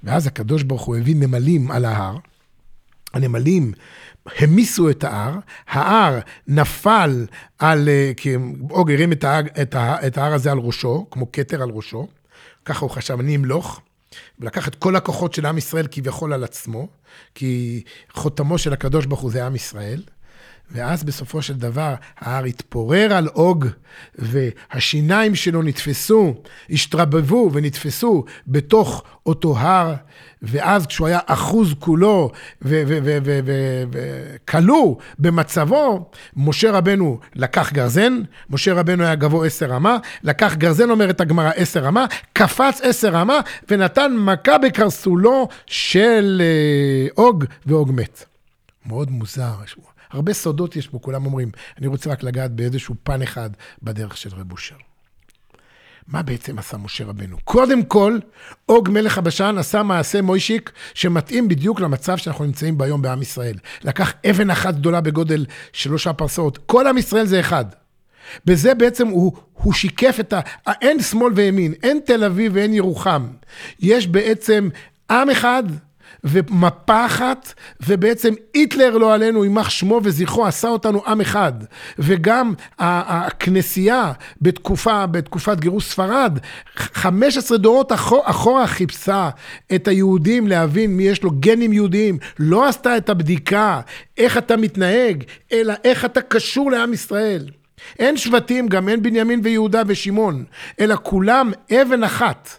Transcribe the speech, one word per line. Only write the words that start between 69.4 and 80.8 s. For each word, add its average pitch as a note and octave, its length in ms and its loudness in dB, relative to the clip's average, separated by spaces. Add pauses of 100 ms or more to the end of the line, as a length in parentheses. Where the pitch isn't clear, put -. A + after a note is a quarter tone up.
הוא G#3 200 0
שיקף - 460 0
את A3 140 -4
ה-, F#3 80 -2 (400)
אין C#4+ 200 2
שמאל A3+ 340 0
וימין, F#3+ 380 2 (100)
אין C#4+ 220 2
תל A#3 180 2
אביב G3+ 320 0
ואין G#3 180 2
ירוחם. F3+ 540 0 (520)
יש G3+ 280 2
בעצם G#3+ 640 2 (400)
עם B3+ 200 2
אחד, B3 340 2 (600)
ומפה F3+ 840 2
אחת, B3+ 480 -4 (340)
ובעצם G#3+ 460 2 (200)
היטלר, C4+ 440 4
לא A3 160 6
עלינו, A3 300 2
יימח G3+ 260 0
שמו G#3+ 340 0
וזכרו, F3+ 420 0
עשה G3+ 220 -2
אותנו A3 380 0